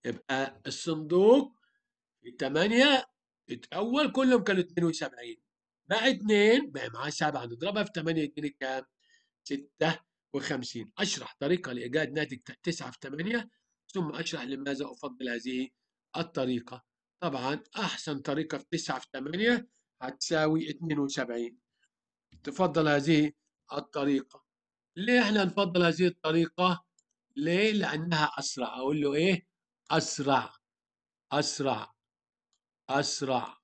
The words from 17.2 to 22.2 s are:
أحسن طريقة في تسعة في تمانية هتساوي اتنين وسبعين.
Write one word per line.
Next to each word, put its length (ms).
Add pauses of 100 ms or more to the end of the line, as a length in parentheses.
أحسن 420
طريقة 380
في 140
تسعة 280
في 140
تمانية 540 (340)
هتساوي 680
اتنين 300
وسبعين. 600 (840)